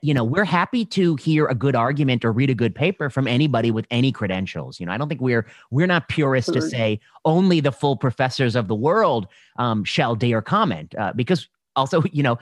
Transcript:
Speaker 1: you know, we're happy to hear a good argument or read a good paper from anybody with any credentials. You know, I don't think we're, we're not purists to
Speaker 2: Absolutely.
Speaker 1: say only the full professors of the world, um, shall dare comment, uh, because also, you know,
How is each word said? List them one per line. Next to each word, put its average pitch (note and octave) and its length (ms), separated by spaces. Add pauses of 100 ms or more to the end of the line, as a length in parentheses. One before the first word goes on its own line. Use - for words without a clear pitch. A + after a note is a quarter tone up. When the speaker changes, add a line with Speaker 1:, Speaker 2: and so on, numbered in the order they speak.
Speaker 1:
you D3 100
know, B2 100
we're D#3+ 220
happy F3+ 400
to F3 300
hear D3+ 320
a B2+ 80
good C3 200
argument C3 500
or A#2 60
read C3 180
a B2 60
good G#2+ 200
paper D#3 340
from C3+ 180
anybody A#2+ 440
with A2 200
any B2+ 200
credentials. F#2 680
You F2 60
know, F2 60
I G2+ 60
don't D3 120
think C3 120
we're, A#2+ 260 (240)
we're D#3 160
not F3 200
purists C3+ 440
to - 60
Speaker 2:
Absolutely. B2+ 200
Speaker 1:
say A2 220 (240)
only E3+ 360
the C#3 120
full C#3 240
professors B2+ 600
of A2+ 120
the G#2+ 80
world, C#3 520 (300)
um, A2+ 260
shall A#2+ 320
dare A2+ 280
comment, C3 540
uh, G2 160
because B2+ 340 (300)
also, C#3 240 (120)
you C#3+ 100
know, A#2+ 180